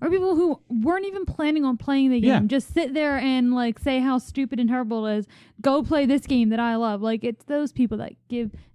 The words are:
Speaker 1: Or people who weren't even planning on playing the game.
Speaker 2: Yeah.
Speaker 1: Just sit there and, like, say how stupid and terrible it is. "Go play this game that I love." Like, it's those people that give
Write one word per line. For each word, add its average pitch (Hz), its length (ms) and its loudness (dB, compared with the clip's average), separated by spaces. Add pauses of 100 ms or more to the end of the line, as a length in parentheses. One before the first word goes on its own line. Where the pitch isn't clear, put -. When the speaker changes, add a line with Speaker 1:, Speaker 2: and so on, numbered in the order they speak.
Speaker 1:
Or 330 80 -2
people 370 260 2
who 330 320 0
weren't 320 380 0
even 392 200 -6
planning 302 380 0
on 254 140 0
playing 269 340 2
the 247 80 2
game. 226 100 4
Speaker 2:
Yeah. 254 120 4
Speaker 1:
Just 220 320 0
sit 277 200 0
there 294 240 0
and, 254 380 2
like, 240 240 -2
say 262 220 0
how 262 160 2
stupid 247 420 -4
and 240 100 2
terrible 226 380 -2
it 214 120 0
is. 202 80 -6 (340)
"Go 277 220 2
play 285 220 2
this 269 220 2
game 240 220 4
that 226 100 0
I 233 160 0
love." 220 260 -2
Like, 220 220 -2
it's 226 220 -6
those 294 260 -2
people 220 280 0
that - 140 -10 (140)
give 240 240 -4 (240)